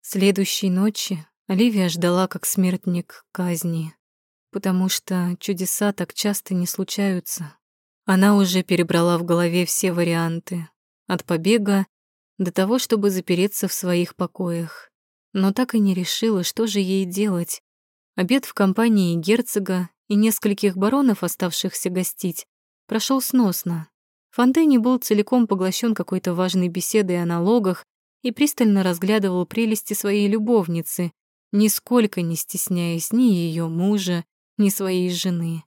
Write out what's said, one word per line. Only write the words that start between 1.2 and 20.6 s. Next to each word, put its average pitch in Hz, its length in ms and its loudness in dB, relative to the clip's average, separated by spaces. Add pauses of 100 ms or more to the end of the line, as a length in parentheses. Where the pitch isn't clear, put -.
Оливия 196 420 2
ждала, 175 380 2
как - 180 -10
смертник, 180 840 -2
казни, 165 640 -4 (560)
потому 185 380 0
что 180 500 -4
чудеса 196 520 -2
так 185 220 -8
часто - 400 -4
не 180 140 0
случаются. 185 920 -4 (480)
Она 196 320 6
уже 185 240 2
перебрала 175 560 2
в 170 60 -2
голове 175 420 2
все - 260 -2
варианты, 170 760 -2 (380)
от 180 180 -4
побега 196 600 2 (500)
до 180 140 -2
того, 196 260 0
чтобы 208 320 0
запереться 185 580 0
в - 60 -4
своих 175 420 -2
покоях, 170 760 -6 (420)
но 196 180 2
так 247 220 -2
и 233 60 2
не 196 160 4
решила, 185 480 0
что 220 240 -2
же 202 120 -2
ей 190 260 0
делать. 185 580 -2 (520)
Обед 202 300 0
в - 80 -14
компании 196 600 2
герцога 185 760 -2 (180)
и 208 60 -2
нескольких 208 640 2